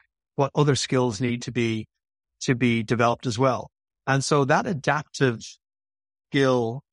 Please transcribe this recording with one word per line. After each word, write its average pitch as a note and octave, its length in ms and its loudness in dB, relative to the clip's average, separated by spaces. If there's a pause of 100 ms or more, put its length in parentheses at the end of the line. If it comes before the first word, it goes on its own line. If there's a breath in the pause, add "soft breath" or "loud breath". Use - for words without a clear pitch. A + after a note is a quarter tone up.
(360 soft breath)
what C3+ 180 -2
other D3 220 4
skills B2 440 -2
need A#2+ 220 -4
to B2 100 -10
be, A2+ 360 -2 (540)
to C3+ 120 0
be A#2 300 2
developed A#2 420 0
as A#2 140 -4
well. B2+ 320 0 (340)
And C3+ 180 0
so C#3+ 220 2
that E3+ 220 2
adaptive C#3+ 720 -2 (920)
skill B2+ 640 0